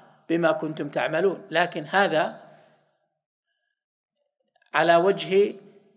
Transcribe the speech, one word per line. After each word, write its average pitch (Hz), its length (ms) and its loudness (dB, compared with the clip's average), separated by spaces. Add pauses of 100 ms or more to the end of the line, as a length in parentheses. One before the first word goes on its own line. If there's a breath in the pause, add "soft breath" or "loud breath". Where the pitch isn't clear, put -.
(280 loud breath)
بما 165 240 2
كنتم 156 360 -6
تعملون". 156 640 -2
لكن 170 340 -2
هذا 185 560 -2 (2250 soft breath)
على 170 220 6
وجه 185 580 2 (420)